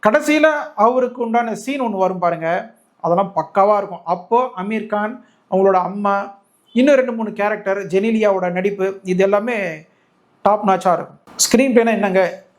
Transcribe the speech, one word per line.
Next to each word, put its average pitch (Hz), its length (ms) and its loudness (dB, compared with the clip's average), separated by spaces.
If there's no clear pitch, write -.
கடைசியில 294 440 2
அவருக்கு 247 400 0
உண்டான 226 380 -2
சீன் 269 220 -4
ஒண்ணு 196 180 -2
வரும் 180 200 -2
பாருங்க, 165 240 -2
அதெல்லாம் 185 320 0
பக்காவா 196 440 2
இருக்கும். 190 240 -10
அப்போ 226 260 0
அமீர் 214 320 -6
கான், 214 200 -4
அவங்களோட 190 280 4
அம்மா, 202 240 -2
இன்னும் 269 240 4
ரெண்டு 240 180 0
மூணு 220 140 -6
கேரக்டர், 202 380 -2
ஜெனிலியாவோட 202 640 0
நடிப்பு, 190 320 -2
இது 185 120 2
எல்லாமே 208 320 0
டாப் 208 240 2
நாச்சா 185 280 2
இருக்கும். - 220 -10
ஸ்கிரீன் 254 300 2
பிளேனா 233 240 4
என்னங்க 190 240 2